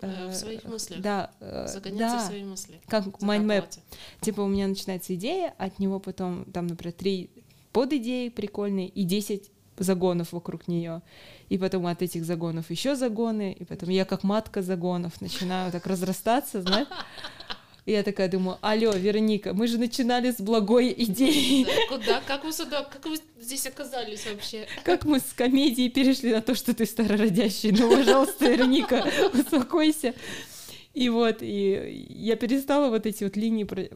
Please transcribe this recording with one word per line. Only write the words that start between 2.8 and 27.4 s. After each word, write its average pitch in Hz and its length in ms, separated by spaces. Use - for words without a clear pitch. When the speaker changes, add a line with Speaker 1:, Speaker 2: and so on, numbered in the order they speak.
Speaker 2:
Как 208 200
mind 208 400
map. - 20
Speaker 1:
Закапываться. 202 320
Speaker 2:
Типа 208 220
у 196 60
меня 196 200
начинается 190 460
идея, 302 440
от 190 220
него 196 180
потом 185 540
там, 175 160
например, 170 240
три 190 380
подидеи 254 560
прикольные 202 600
и 202 160
десять 202 460
загонов 180 540
вокруг 170 360
нее. 170 320
И 196 100
потом 185 280
от 170 160
этих 170 220
загонов 165 460
еще 240 240
загоны, 220 640
и 180 40
потом - 240
я 190 160
как 190 200
матка 208 380
загонов 175 580
начинаю 185 520
так 175 140
разрастаться, 190 760
знаешь. 196 240
И 196 60
я 208 100
такая 196 280
думаю: 185 320
«Алло, 220 300
Вероника, 208 600
мы 208 140
же 233 120
начинали 247 520
с 233 100
благой 226 560
идеи». 262 680
Speaker 1:
Да, 453 340
куда, 220 280
как 285 180
вы 320 80
сюда, 294 320
как 277 200
вы 311 120
здесь 262 260
оказались 240 600
вообще? 214 400
Speaker 2:
Как 349 200
мы 294 140
с - 160
комедии 254 540
перешли 254 440
на 220 80
то, 247 140
что - 180
ты 226 140
старородящий? 208 840